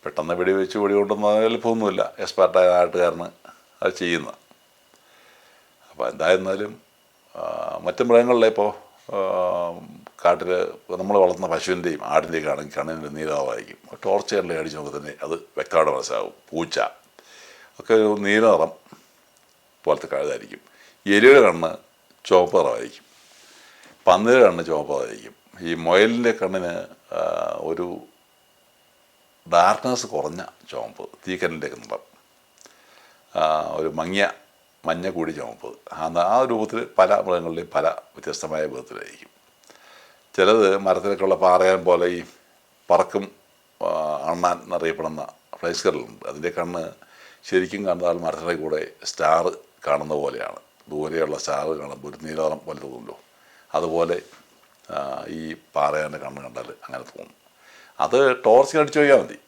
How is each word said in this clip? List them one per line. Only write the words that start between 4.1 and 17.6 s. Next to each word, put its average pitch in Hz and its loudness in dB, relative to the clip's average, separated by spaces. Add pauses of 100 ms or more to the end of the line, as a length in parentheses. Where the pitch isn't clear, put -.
അപ്പോൾ - -8
എന്തായിരുന്നാലും, 95 0 (640)
ആ, 82 -10 (420)
മറ്റ് 90 -2
മൃഗങ്ങളിലെ 117 6
ഇപ്പോൾ, 104 0 (460)
ആ, 101 -2 (1040)
കാട്ടിൽ 87 2 (500)
നമ്മൾ 101 0
വളർത്തുന്ന 90 2
പശുവിൻ്റെയും 87 -4 (100)
ആടിൻ്റെയൊക്കെ 80 0
ആണെങ്കിൽ 73 -8
കണ്ണിന് 78 -8
നീലനിറമായിരിക്കും. 78 -6 (240)
ടോർച്ച് 98 0
കണ്ണിൽ 85 -4
അടിച്ച് 78 -8
നോക്കി 71 -10
തന്നെ 73 -12 (100)
അത് 78 -6 (220)
വ്യക്തമായിട്ട് 78 0
മനസ്സിലാവും. 57 -6 (160)
പൂച്ച 80 -6 (1000)